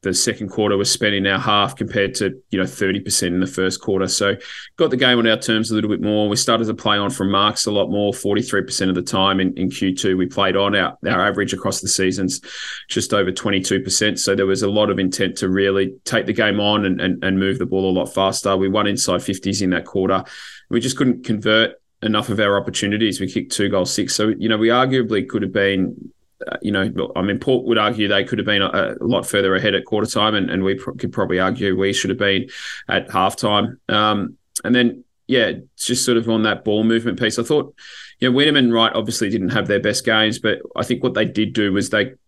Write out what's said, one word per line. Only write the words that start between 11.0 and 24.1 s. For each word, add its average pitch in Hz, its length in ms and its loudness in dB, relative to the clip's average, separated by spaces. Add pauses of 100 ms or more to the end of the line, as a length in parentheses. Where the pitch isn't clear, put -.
our 95 180 2
average 101 280 0
across 95 280 -4
the 92 60 -6
season's 92 520 0 (480)
just - 280 -2
over 92 160 2
twenty-two 95 500 0
percent. 98 380 0
So 98 160 0
there 98 100 2
was 95 160 0
a 101 80 0
lot 104 220 2
of 95 80 0
intent 92 380 -2
to 95 120 -2
really 98 540 2
take - 240 -2
the 113 60 -2
game 104 260 2
on 104 260 2
and, 92 160 0
and, 90 220 -2
and 95 160 2
move 95 180 0
the 90 80 -2
ball 95 240 0
a 92 80 2
lot - 160 -4
faster. 98 420 0
We 95 140 0
won 101 160 2
inside 95 380 0
fifties 95 400 -2
in 90 80 2
that 85 140 -2
quarter. 95 380 0 (460)
We 117 120 0
just 131 160 -4
couldn't 131 280 0
convert 110 540 0 (220)
enough 107 260 0
of 104 100 -2
our 101 220 4
opportunities. 104 640 -2
We 92 100 -4
kicked - 220 -4
two 98 160 0
goals, 90 240 0
six. 92 200 -2